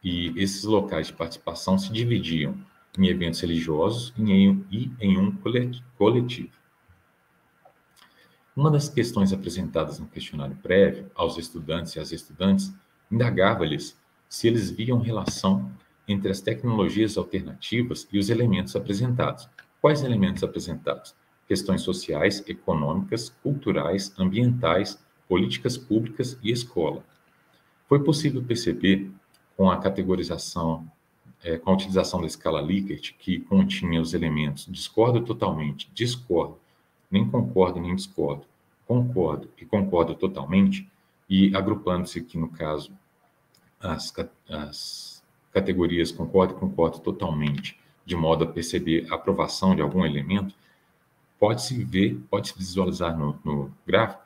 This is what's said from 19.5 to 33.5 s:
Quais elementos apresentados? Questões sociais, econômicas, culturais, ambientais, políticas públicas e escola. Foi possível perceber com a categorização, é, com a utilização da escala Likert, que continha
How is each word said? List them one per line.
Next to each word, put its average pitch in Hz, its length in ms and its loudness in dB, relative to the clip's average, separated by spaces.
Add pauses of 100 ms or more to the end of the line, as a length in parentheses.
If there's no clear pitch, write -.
Quais 147 220 6
elementos 104 400 2
apresentados? - 720 -6 (320)
Questões 92 360 0
sociais, 85 680 -2
econômicas, 85 840 -2 (120)
culturais, 98 760 -2
ambientais, 98 800 2 (300)
políticas - 480 0
públicas - 680 -2
e 104 80 -2
escola. 80 540 -4 (840)
Foi 143 140 4
possível 139 400 0
perceber 95 680 0 (480)
com 95 140 4
a 90 60 2
categorização, 85 1120 -4 (540)
é, 82 140 -4
com - 120 -2
a 95 40 8
utilização 95 460 0
da 82 60 -2
escala 80 340 -4
Likert, 95 580 -4
que 90 200 -4
continha 92 600 2